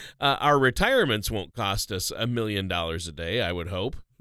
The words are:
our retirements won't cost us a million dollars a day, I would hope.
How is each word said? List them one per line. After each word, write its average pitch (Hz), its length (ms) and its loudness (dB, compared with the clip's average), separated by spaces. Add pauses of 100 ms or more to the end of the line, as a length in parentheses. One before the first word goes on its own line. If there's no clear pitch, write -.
(180)
our 143 400 4
retirements 135 720 4
won't 98 220 -6
cost 98 380 -2
us 92 240 -4
a 113 120 -2
million 107 400 0
dollars 85 400 -2
a 82 40 -10
day, 82 300 -2
I 90 100 0
would 87 180 -4
hope. 101 260 -4 (260)